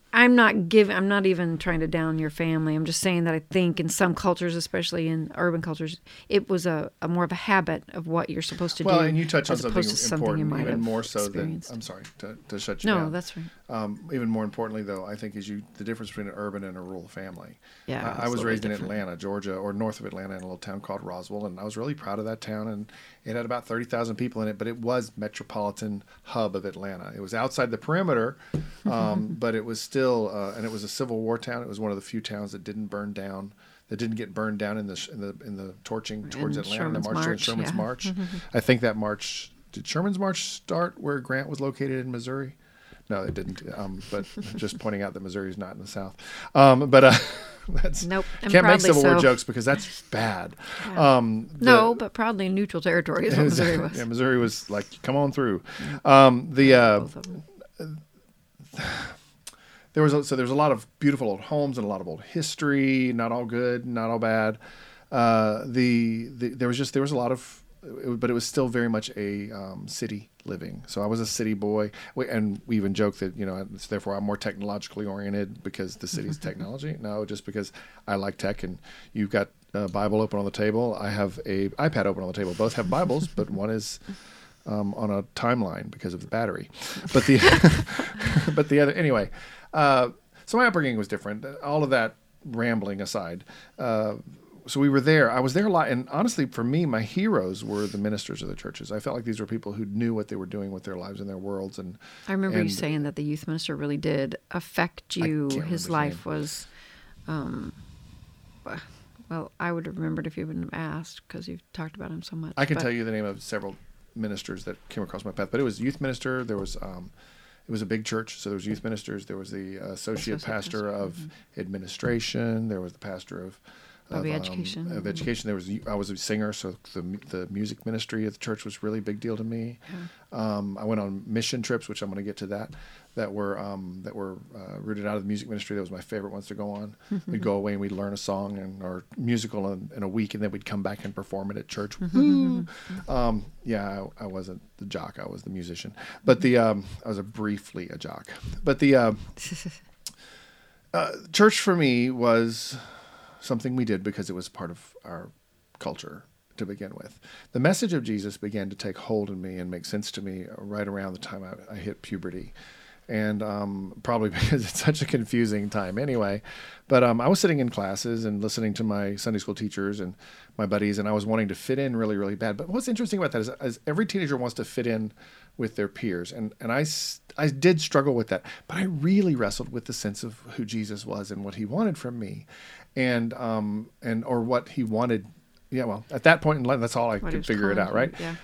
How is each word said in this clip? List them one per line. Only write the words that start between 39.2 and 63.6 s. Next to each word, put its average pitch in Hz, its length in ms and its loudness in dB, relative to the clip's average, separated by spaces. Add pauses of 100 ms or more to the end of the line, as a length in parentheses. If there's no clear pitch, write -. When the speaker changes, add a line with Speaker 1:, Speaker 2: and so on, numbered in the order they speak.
Speaker 2:
did 151 120 -10
Sherman's 185 320 -2
March 190 260 -2
start - 580 -4
where 143 180 -2
Grant 131 300 -2
was 139 100 -6
located 135 460 -2
in 127 60 -6
Missouri? 127 440 -6 (540)
No, 98 140 -2
it - 120 -4
didn't. 95 280 -6 (140)
Um, 95 240 -6 (100)
but 101 140 -4 (160)
<laughs> 101 160 -8
just 104 220 -4
pointing 104 220 -2
out 98 120 -4
that 92 80 -10
Missouri 95 280 -6
is 92 80 -10
not 92 180 -8
in - 40 -14
the 98 80 -14
South. 98 260 -10 (400)
Um, 139 360 10
but, 131 160 12
uh, 127 80 12 (300)
<laughs> - 260 -12
that's, 185 360 4
Speaker 1:
Nope, 190 200 0 (160)
and 196 100 0
Speaker 2:
can't 180 140 10
make - 60 12 (100)
Speaker 1:
proudly 185 120 4
Speaker 2:
Civil 143 100 8
War 156 140 10
Speaker 1:
so. 170 40 8
Speaker 2:
jokes 127 240 6
because 117 180 -2
that's 139 400 0
bad. 107 540 -2 (280)
Speaker 1:
Yeah. 160 320 8
Speaker 2:
Um, 113 300 2 (100)
the - 80 -2
Speaker 1:
No, 233 300 10
but 226 180 -4
proudly 214 360 0
neutral 190 320 0
territory - 460 2
is 165 100 2
what 151 60 8
Speaker 2:
<laughs> - 20 6
Speaker 1:
Missouri 165 320 4
was. - 200 -4
Speaker 2:
Yeah, 123 60 -2
Missouri 123 340 4
was 117 320 0
like, 104 160 -2 (180)
"Come 127 120 0
on 143 160 4
through." 117 300 2 (420)
Speaker 1:
Yeah. 135 240 12
Speaker 2:
Um, 123 240 4
the, 135 220 8
uh, 113 260 10
Speaker 1:
Both - 160 -6
of - 80 -14
them. - 720 -14 (760)
Speaker 2:
<sighs> - 80 -10 (1120)
there 156 100 6
was 147 100 8
a, 147 100 4
so 139 120 -2
there's 127 160 2
a 135 40 2
lot 151 160 6
of 110 140 0 (140)
beautiful 135 300 4
old 98 120 -2
homes 143 360 0
and 110 80 0
a - 40 -2
lot 95 120 -2
of 90 60 -10
old 80 160 -8
history, 135 920 2
not 117 180 0
all 120 140 -2
good, 120 400 0